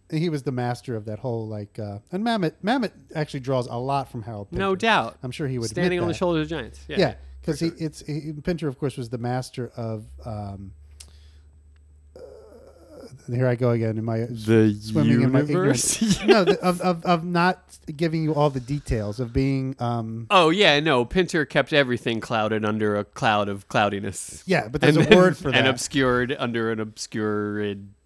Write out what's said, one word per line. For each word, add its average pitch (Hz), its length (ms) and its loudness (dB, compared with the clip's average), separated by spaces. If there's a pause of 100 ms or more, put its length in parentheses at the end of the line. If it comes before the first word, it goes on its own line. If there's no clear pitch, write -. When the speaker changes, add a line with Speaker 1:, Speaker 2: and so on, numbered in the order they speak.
(100)
Speaker 1:
And 160 100 -2
he 175 80 0
was 147 140 -4
the 135 100 -4
master 120 420 -4
of 107 120 -8
that 107 140 -8
whole, 117 280 -6
like, 104 300 -10
uh, 101 220 -10 (100)
and 190 120 -4
Mamet, 220 300 0 (100)
Mamet 233 280 0 (240)
actually 151 260 -4
draws 127 260 0
a 120 100 -8
lot 135 340 -4
from 117 120 -10
Harold 101 280 -12
Pinter. 175 100 -6
Speaker 2:
No 196 160 0
doubt. 185 460 0
Speaker 1:
I'm 127 80 -6
sure 147 180 -6
he 131 100 -4
would 113 120 -4
Speaker 2:
Standing 180 300 0
Speaker 1:
admit - 20 -2
Speaker 2:
on 170 60 0
the 170 40 0
Speaker 1:
that. - 60 -6
Speaker 2:
shoulders 170 240 0
of 151 80 -6
giants. 135 360 -10
Yeah, 151 120 -4
Speaker 1:
Yeah, 139 160 2 (260)
Speaker 2:
for 160 120 -2
Speaker 1:
'cause 143 80 -8
Speaker 2:
sure. 165 180 -2
Speaker 1:
he, 165 60 -6
it's, 151 220 -8
he, 151 260 -8 (100)
Pinter, 175 260 -4
of 127 100 -6
course, 139 200 -4
was 120 100 -8
the 123 80 -6
master 123 580 -6
of, 113 300 -8 (220)
um, 98 460 -10 (1400)
uh, - 40 -20 (1120)
here 127 140 2
I 123 80 2
go 120 160 2
again 113 280 0
in 110 60 -4
my 113 160 -2
Speaker 2:
The 110 600 4
Speaker 1:
swimming 110 420 4
in 127 100 4
my 139 80 4
Speaker 2:
universe? 151 600 2
Speaker 1:
ignorance. 214 220 2
Speaker 2:
<laughs> - 20 -4
Speaker 1:
No, 208 180 8
the, 190 160 2
of, 180 200 0
of, 175 240 -2
of 170 200 2
not 175 540 -2 (180)
giving 160 260 -2
you 156 120 0
all 147 160 4
the 131 100 -4
details 117 600 -4
of 117 120 -6
being, 135 460 0
um, 117 520 -4
Speaker 2:
Oh, 175 200 6
yeah, 165 300 6
no. 143 240 4
Pinter 170 400 0
kept 139 280 0
everything 123 480 2
clouded 110 440 0
under 107 320 0
a 104 80 -2
cloud 104 440 0
of 101 200 -8
cloudiness. 101 800 -2
Speaker 1:
Yeah, 175 220 0
but 143 120 -6
there's 151 160 6
Speaker 2:
And 160 100 4
Speaker 1:
a - 20 4
Speaker 2:
then, 202 100 10
Speaker 1:
word 180 180 6
for - 120 -6
Speaker 2:
and 131 80 2 (100)
Speaker 1:
that. - 0 -
Speaker 2:
obscured 127 720 0
under 117 320 -2
an 110 100 -4
obscured 104 1080 -4 (180)